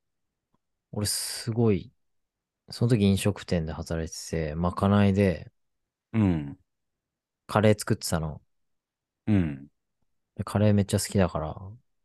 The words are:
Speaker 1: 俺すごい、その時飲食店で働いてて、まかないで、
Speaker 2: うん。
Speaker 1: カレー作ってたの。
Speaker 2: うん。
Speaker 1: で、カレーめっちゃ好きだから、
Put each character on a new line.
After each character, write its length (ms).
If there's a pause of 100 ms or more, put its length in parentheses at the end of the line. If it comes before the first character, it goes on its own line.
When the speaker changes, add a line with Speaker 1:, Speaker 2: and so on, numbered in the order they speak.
(920)
Speaker 1:
俺 160
す 440
ご 220
い、 180 (800)
そ 160
の 40
時 140
飲 140
食 260
店 220
で 80
働 320
い 80
て 160
て、 260
ま 160
か 160
な 180
い 80
で、 380 (640)
Speaker 2:
う 100
ん。 340 (880)
Speaker 1:
カ 120
レ 120
ー 80
作 160
っ 20
て 100
た 120
の。 220 (840)
Speaker 2:
う 60
ん。 340 (680)
Speaker 1:
で、 80
カ 160
レ 100
ー 40
め 100
っ 20
ち 80
ゃ 60
好 60
き 120
だ 100
か 120
ら、 180 (480)